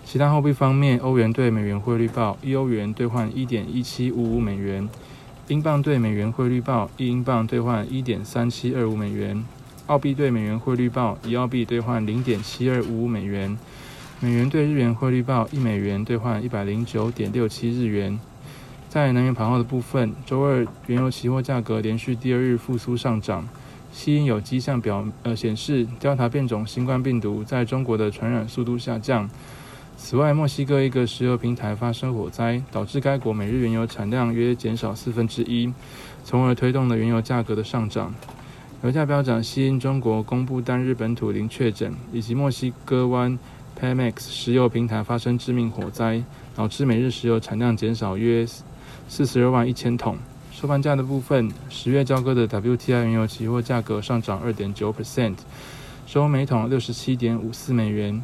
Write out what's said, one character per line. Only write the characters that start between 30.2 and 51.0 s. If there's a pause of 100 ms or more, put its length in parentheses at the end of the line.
墨
西
哥
一
个
石
油
平
台
发
生
火
灾， (120)
导
致
该
国
每
日
原
油
产
量
约
减
少
四
分
之
一， (520)
从
而
推
动
了
原
油
价
格
的
上
涨。 (680)
油
价
飙
涨
吸
引
中
国
公
布
单
日
本
土
零
确
诊， (180)
以
及
墨
西 (120)
哥
湾 (420)
Pemex
石
油
平
台
发
生
致
命
火
灾， (340)
导
致
每
日
石
油
产
量
减
少
约 (600)
四
十
二
万
一
千
桶。 (320)
收
盘
价
的